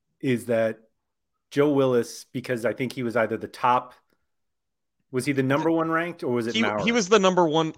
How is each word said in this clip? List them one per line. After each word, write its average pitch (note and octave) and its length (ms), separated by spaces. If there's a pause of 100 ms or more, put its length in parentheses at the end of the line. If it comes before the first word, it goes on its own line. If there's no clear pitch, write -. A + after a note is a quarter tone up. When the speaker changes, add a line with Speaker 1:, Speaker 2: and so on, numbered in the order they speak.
(180)
Speaker 1:
is B2 280
that A2+ 320 (720)
Joe C#3+ 200
Willis, C3 640
because A#2+ 320
I A2 80
think A#2+ 200
he B2+ 100
was A#2 140
either A2+ 200
the G#2 120
top, B2 440 (1200)
was C3 160
he D3 60
the C3+ 100
number D3 280
one E3 200
ranked, E3+ 320
or C3+ 100
was A#2+ 140
it A#2 80
Speaker 2:
He, A3+ 80
Speaker 1:
Maurer? G#2+ 200
Speaker 2:
he A3+ 100
was G#3+ 160
the G#3+ 100
number F#3 280
one. D#3+ 320